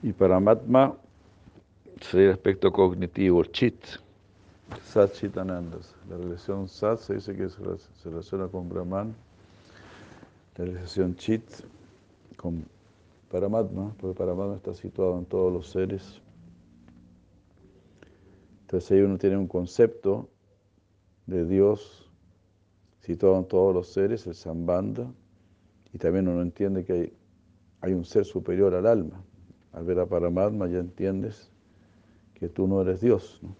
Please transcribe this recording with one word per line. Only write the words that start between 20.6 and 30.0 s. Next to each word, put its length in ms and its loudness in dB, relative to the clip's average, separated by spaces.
de 200 -2
Dios 640 0
situado 380 2
en 80 -2
todos 280 4
los 140 -2
seres, 380 -2
el 80 -10
Sambandha, 760 -4
y 60 -14
también 300 0
uno 140 0
entiende 420 -2
que 80 -4
hay, 200 -2
hay 140 -2
un 100 -2
ser 200 2
superior 500 0
al 120 0
alma. 380 0
Al 120 -12
ver 160 0